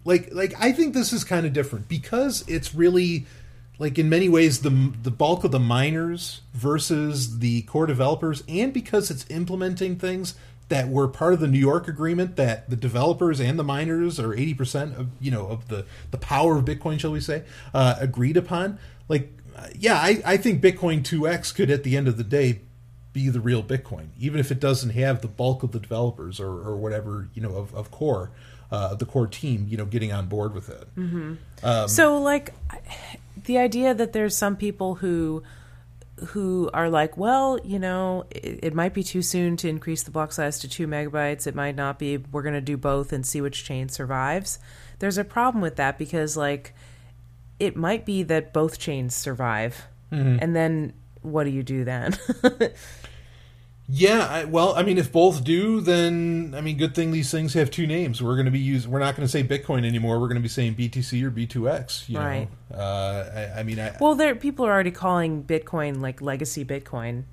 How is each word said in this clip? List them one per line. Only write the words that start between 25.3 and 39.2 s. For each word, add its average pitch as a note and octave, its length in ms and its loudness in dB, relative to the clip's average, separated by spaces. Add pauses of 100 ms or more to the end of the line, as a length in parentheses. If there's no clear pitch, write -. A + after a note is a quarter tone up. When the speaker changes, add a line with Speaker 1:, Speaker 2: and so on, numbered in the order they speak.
Speaker 1:
of A#2+ 80 -2
the A2+ 80 -6
developers A2 600 -4
or, F#2+ 120 -6
or G2 260 -6
whatever, G#2+ 560 -4
you A2 80 -8
know, G2 140 -4
of, G2+ 200 -8
of A2 160 -8
core, B2 400 -2 (400)
uh, G2+ 240 -2
the A#2+ 100 -4
core A#2+ 220 0
team, A2 420 -2
you A2 80 -4
know, G#2+ 80 -6
getting G#2+ 260 -2
on G2 160 -2
board G#2 260 -4
with F#2 160 -10
it. - 260 -16
Speaker 2:
Mm-hmm. E3+ 380 -6 (280)
Speaker 1:
Um, A2+ 260 2
Speaker 2:
So, D4 320 6
like, C#4+ 340 0 (920)
the B3 120 2
idea B3 360 4
that A3+ 200 0
there's G#3+ 220 0
some G3+ 200 0
people G3 400 -4
who, E3 480 -2 (840)
who F#3 460 0
are E3 160 0
like, D#3 280 2
"Well, C4 460 2
you G3 160 -4
know, F#3 520 -2
it, - 320 -10
it D#3+ 100 -2
might F3 200 0
be F#3+ 100 -2
too F#3 180 -4